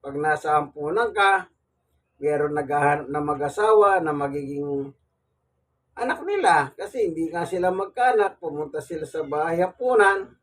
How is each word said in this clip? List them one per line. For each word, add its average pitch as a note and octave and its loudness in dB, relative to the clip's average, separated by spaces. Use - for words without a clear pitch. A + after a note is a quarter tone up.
Pag C#3 -10
nasa D3+ 2
ampunan D#3 -2
ka, G3 2
meron D3 0
naghahanap D3 0
na D3 -4
mag-asawa G3 4
na D3+ -2
magiging C#3+ -6
anak C4 -4
nila. E4 2
Kasi G#3+ -4
hindi D#3+ -4
nga E3+ -4
sila F3+ 0
magkaanak. G#3 0
Pumunta D3+ -8
sila D#3 -8
sa D#3 -8
bahay E3 -2
ampunan G3 2